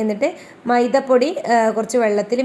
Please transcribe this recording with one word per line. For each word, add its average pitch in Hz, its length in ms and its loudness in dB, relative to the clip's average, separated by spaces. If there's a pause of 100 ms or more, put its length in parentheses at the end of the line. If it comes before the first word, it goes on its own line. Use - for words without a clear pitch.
എന്നിട്ട് 220 260 -2 (420)
മൈദപ്പൊടി, 254 580 2 (240)
ആ, 233 40 4 (180)
കുറച്ച് 220 300 -2
വെള്ളത്തിൽ 208 400 0